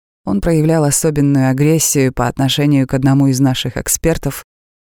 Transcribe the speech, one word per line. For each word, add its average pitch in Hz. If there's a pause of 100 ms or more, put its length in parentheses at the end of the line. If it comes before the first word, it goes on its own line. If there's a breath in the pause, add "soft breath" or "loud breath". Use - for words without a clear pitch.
(260)
Он 196
проявлял 160
особенную 143
агрессию 143
по 123
отношению 139
к -
одному 135
из 131
наших 131
экспертов, - (400)